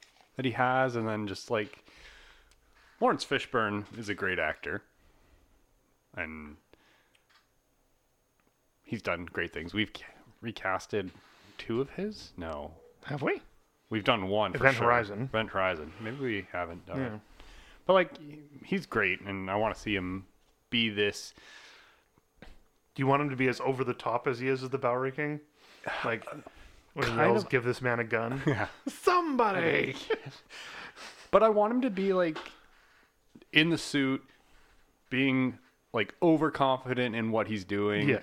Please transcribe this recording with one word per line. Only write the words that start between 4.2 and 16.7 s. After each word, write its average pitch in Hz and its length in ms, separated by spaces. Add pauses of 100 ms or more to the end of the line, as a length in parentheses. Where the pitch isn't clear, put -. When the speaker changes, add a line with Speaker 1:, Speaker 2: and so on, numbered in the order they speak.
Speaker 1:
actor. 80 420 (1300)
And 78 400 (2250)
he's - 180
done 87 240
great 87 280
things. 82 200
We've 104 200
ca-, - 120 (380)
recasted 98 680 (480)
two 117 240
of 139 100
his? 202 460
No. 80 340 (340)
Speaker 2:
Have 143 160
we? 392 200 (480)
Speaker 1:
We've 110 140
done 104 240
one 101 260
for - 60
Speaker 2:
Event 131 180
Speaker 1:
sure. 113 80
Speaker 2:
Horizon. 117 380
Speaker 1:
Event 113 260
Horizon. 90 420 (100)
Maybe 113 220
we 104 280
haven't 87 340